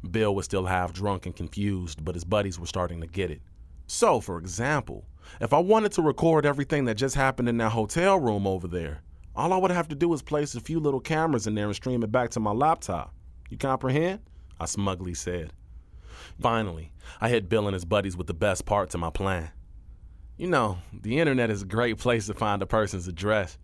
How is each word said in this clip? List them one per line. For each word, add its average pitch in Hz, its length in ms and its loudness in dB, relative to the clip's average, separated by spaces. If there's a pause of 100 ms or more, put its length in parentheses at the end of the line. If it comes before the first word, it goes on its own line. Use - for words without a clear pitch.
Bill 104 260 2
was 95 100 -2
still 92 200 0
half 90 280 0
drunk 95 320 -2
and 87 100 -8
confused, 90 680 -4
but 82 120 -4
his 82 100 -6
buddies 95 340 0
were 85 60 -10
starting 87 360 -2
to 82 60 -8
get 82 240 -2
it. 71 100 -10 (460)
"So, 180 320 4
for 92 180 -6
example, 92 680 -2 (340)
if 117 140 0
I 147 60 6
wanted 208 340 4
to - 80 2
record 156 440 4
everything 143 400 2
that 113 100 2
just 131 200 0
happened 131 340 2
in 117 80 2
that 110 140 2
hotel 170 480 4
room 107 260 2
over 95 220 0
there, 82 340 -4 (340)
all 160 180 2
I 185 40 4
would 185 140 4
have 170 180 0
to 156 60 -6
do 170 180 4
is 143 80 -2
place 147 340 -2
a 117 60 -6
few 160 180 -2
little 143 200 2
cameras 151 480 0
in 107 80 0
there 104 120 0
and 101 80 -2
stream 123 280 -2
it 107 80 -4
back 120 200 2
to - 80 -4
my 107 120 0
laptop. 117 600 0 (360)
You 110 80 -12
comprehend?" 139 640 0 (400)
I 82 60 -4
smugly 92 480 -2
said. 85 400 -6 (840)
Finally, 104 520 -2 (300)
I 110 80 2
hit 110 180 2
Bill 104 200 4
and 98 60 2
his 90 120 -4
buddies 95 320 2
with 87 100 -6
the 85 60 -4
best 92 320 0
part 101 240 2
to - 80 -6
my 85 120 -2
plan. 90 420 -2 (840)
"You 175 100 -4
know, 113 320 2 (120)
the 104 280 -2
internet 131 300 4
is 104 120 0
a 98 40 -6
great 110 320 0
place 117 300 2
to 104 60 -4
find 101 280 0
a 95 40 -2
person's 98 420 0
address. 92 560 0